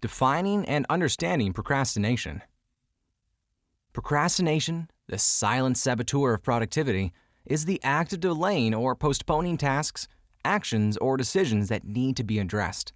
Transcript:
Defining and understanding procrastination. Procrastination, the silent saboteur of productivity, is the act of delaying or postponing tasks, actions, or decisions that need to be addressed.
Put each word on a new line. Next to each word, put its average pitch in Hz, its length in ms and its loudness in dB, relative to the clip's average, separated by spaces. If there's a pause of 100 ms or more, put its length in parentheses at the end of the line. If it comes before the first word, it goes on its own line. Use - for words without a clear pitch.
Defining 170 640 0
and 139 220 0
understanding 165 640 0
procrastination. 110 880 0 (1500)
Procrastination, 160 960 0 (200)
the 95 100 -6
silent 123 580 2
saboteur 123 580 0
of 107 100 -2
productivity, 113 680 0 (320)
is 151 200 0
the 180 180 -2
act 147 300 0
of 180 80 -6
delaying 165 540 0
or 123 200 0
postponing 156 600 0
tasks, 143 500 -2 (380)
actions, 110 540 0
or 131 180 0
decisions 120 520 0
that 104 160 -2
need 127 320 -2
to 131 60 -4
be 107 160 0
addressed. 98 580 -4